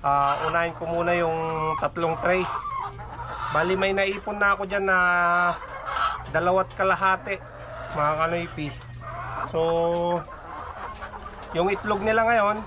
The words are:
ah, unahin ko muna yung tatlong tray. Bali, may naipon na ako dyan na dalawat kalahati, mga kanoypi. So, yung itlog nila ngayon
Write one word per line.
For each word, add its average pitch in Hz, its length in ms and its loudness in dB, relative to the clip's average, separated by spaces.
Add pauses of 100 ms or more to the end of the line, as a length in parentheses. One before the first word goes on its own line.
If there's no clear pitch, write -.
ah, 143 300 4 (100)
unahin 170 320 0
ko 170 80 -6
muna 170 320 2
yung 160 640 0
tatlong 165 400 0
tray. 180 240 2 (1040)
Bali, 165 240 2
may 190 240 2
naipon 202 400 -2
na 202 160 4
ako 196 160 -2
dyan 196 160 0
na 190 120 4 (1300)
dalawat 180 480 2
kalahati, 190 640 2 (560)
mga 151 240 2
kanoypi. 165 480 -2 (800)
So, 165 100 0 (2000)
yung 180 160 2
itlog 214 320 -2
nila 226 240 4
ngayon 214 400 4